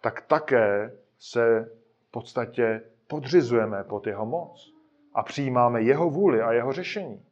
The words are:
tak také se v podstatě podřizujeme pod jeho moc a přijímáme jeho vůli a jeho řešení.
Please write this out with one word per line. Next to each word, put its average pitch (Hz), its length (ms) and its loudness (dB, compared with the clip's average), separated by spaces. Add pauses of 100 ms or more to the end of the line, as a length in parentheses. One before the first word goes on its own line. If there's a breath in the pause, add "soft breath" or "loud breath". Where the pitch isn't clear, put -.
tak - 200 -6
také 117 720 2 (260)
se 113 500 0 (400)
v - 20 -20
podstatě 117 720 -4 (240)
podřizujeme 120 760 0
pod 101 220 -8
jeho 104 200 -6
moc 160 460 -12 (420)
a 110 80 -2
přijímáme 123 600 0
jeho 143 280 2
vůli 147 320 2
a 113 100 0
jeho 120 200 0
řešení. 170 580 -10